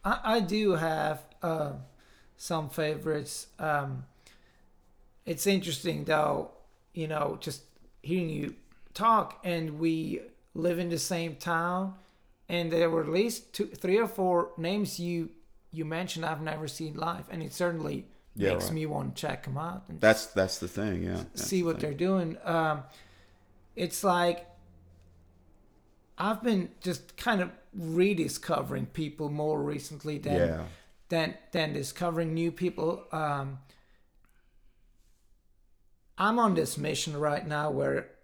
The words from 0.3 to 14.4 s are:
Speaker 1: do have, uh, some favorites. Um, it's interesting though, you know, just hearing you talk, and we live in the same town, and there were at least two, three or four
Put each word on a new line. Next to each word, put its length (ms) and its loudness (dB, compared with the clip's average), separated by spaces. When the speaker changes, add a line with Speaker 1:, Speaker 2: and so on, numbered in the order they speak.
Speaker 1:
do 320 4
have, 500 0
uh, 300 -2
some 320 -4
favorites. 760 -2
Um, 480 -2
it's 220 -2
interesting 560 0
though, 480 2
you 140 -4
know, 320 -2
just 240 -8
hearing 260 0
you 260 -4
talk, 500 4
and 360 -2
we 420 0
live 240 0
in 120 -2
the 100 0
same 360 -2
town, 600 -2
and 220 0
there 200 4
were 100 4
at 80 -2
least 440 2
two, 140 0
three 300 2
or 100 4
four 500 2